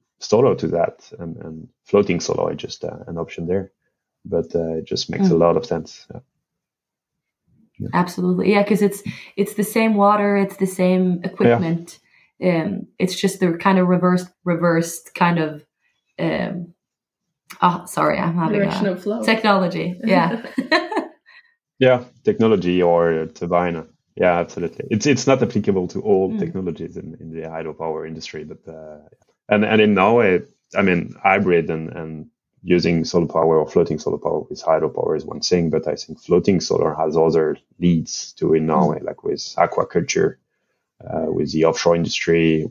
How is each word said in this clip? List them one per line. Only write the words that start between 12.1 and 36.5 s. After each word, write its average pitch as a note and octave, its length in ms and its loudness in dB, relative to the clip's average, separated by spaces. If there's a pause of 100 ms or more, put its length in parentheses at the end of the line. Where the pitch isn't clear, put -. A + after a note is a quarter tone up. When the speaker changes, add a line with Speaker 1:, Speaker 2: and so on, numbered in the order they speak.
Speaker 2:
Um, E3 460 -2 (120)
it's F#3 200 -2
just F#3+ 200 0
the E3+ 180 2
kind F#3+ 220 2
of F3+ 80 4
reversed, F3+ 420 2 (160)
reversed E3+ 680 -2
kind F3 260 0
of, D3+ 260 -6 (540)
um, E3+ 540 -4 (880)
oh, F3 240 2
sorry, D3+ 320 -2
I'm E3 180 -2
having D#3+ 240 0
Speaker 3:
Direction - 280 -2
Speaker 2:
a F#3+ 60 0
Speaker 3:
of F#3 100 -10
flow. A3 200 -4
Speaker 2:
technology. F#3 760 0
Speaker 3:
<laughs> A3 40 -6
Speaker 2:
Yeah. F#3 360 2 (160)
<laughs> E4+ 520 -2 (680)
Speaker 1:
Yeah, B2+ 260 4 (180)
technology G2+ 580 2
or E2+ 440 2
turbine. F2 600 -2 (280)
Yeah, F2+ 240 2
absolutely. E2+ 500 -8
It's, A2 160 -2
it's C#3 220 2
not C3 140 4
applicable G2+ 480 0
to - 120 -8
all F#2+ 300 2
Speaker 2:
Mm. A2 80 -4
Speaker 1:
technologies E2+ 560 -8
in, E2 240 -14
in E2 120 -16
the D#2+ 100 -10
hydropower D#2+ 680 -8
industry, D#2+ 380 -14
but, D#2 260 -18
uh, D#2 280 -18 (500)
and, G#2 160 4
and G#2+ 160 4
in G#2 140 6
Norway, G2 480 4 (340)
I G2 40 4
mean, F2 400 2
hybrid F#2 480 4
and, D#2+ 200 -6
and D#2+ 400 -12 (320)
using F2 420 2
solar E2+ 240 0
power D#2+ 300 2
or D2+ 100 2
floating D#2+ 320 0
solar - 200 -4
power - 220 -4
with - 220 -14
hydropower D#2+ 540 0
is D2 80 -8
one - 160 -10
thing, F2 280 0
but D#2 180 -2
I D2+ 80 -4
think - 260 -14
floating F2 400 2